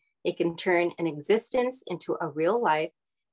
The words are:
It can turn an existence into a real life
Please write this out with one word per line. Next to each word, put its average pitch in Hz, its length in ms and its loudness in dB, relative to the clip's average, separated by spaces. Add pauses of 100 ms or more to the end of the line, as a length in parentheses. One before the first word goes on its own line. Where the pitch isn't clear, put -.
(240)
It 175 140 -2
can 170 180 0
turn 175 420 2
an 165 80 0
existence 226 800 0
into 170 320 -4
a 165 100 -4
real 165 340 2
life 160 300 0 (400)